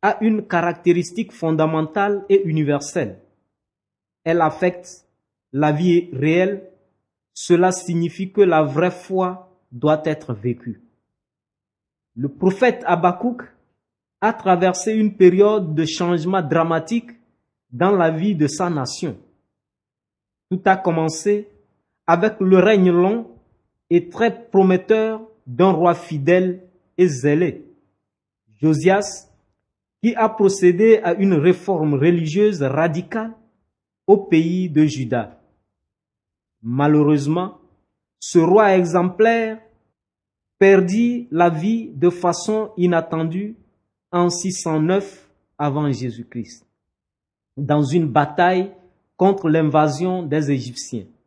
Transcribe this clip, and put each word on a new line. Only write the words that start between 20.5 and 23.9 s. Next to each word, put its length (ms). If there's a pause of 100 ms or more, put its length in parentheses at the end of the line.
Tout 140
a 120
commencé 720 (560)
avec 360
le 180
règne 320
long 400 (580)